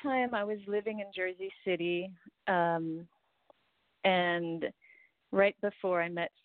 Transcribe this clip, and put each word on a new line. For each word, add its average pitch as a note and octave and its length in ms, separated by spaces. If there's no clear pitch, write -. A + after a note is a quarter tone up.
time B3+ 320
I G#3 80
was G#3 240
living G#3 340
in G3 140
Jersey F#3 380
City, F3 460
um, E3+ 580
and F3 640
right G3 300
before F#3 420
I E3+ 60
met E3+ 240